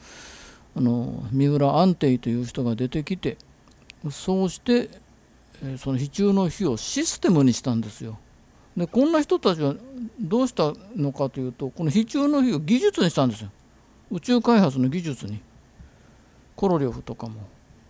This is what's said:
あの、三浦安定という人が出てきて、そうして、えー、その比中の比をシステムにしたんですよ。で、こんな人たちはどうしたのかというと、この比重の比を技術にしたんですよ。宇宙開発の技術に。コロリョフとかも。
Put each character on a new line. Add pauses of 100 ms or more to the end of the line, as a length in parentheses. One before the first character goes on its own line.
(760)
あ
の、
三
浦
安
定
と
い
う
人
が
出
て
き
て、 (760)
そ
う
し
て、 (720)
え
ー、
そ
の
比
中
の
比
を
シ
ス
テ
ム
に
し
た
ん
で
す
よ。 (580)
で、
こ
ん
な
人
た
ち
は (460)
ど
う
し
た (240)
の
か
と
い
う
と、
こ
の
比
重
の
比
を
技
術
に
し
た
ん
で
す
よ。 (640)
宇
宙
開
発
の
技
術
に。 (1120)
コ
ロ
リ
ョ
フ
と
か
も。 (480)